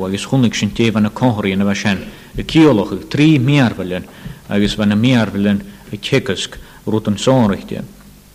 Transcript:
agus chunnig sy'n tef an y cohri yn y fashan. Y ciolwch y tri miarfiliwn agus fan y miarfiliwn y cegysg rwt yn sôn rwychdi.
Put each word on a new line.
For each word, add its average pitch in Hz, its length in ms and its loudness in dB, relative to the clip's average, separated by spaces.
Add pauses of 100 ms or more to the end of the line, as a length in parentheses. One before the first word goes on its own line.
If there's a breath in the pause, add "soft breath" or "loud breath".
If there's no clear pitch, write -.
agus 98 180 -4
chunnig 123 320 2
sy'n 104 160 -2
tef 117 240 0
an 107 80 4
y 104 80 -2
cohri 104 400 0
yn 98 80 0
y 101 60 0
fashan. 98 320 -2 (340 loud breath)
Y 107 160 -6
ciolwch 131 460 4
y 92 60 -8 (120)
tri 151 140 4 (100)
miarfiliwn 107 680 0 (420 loud breath)
agus 104 240 0
fan 104 220 0
y - 20 0
miarfiliwn 104 640 2 (340 loud breath)
y 101 80 -10
cegysg - 560 -4 (320 loud breath)
rwt 110 220 -2
yn 98 100 -4
sôn 131 300 4
rwychdi. - 320 -8 (520)